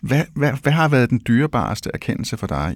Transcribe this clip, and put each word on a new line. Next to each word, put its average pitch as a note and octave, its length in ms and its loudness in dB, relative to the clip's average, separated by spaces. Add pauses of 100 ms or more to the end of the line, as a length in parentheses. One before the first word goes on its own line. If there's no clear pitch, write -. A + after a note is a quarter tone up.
hvad, C#3 220 0 (100)
hvad, C#3+ 280 0
hvad C#3+ 100 2
har D#3+ 160 4
været B2+ 220 4
den A#2+ 180 2
dyrebareste A#2 680 0
erkendelse - 440 -6
for G2 100 -6
dig D2 280 -2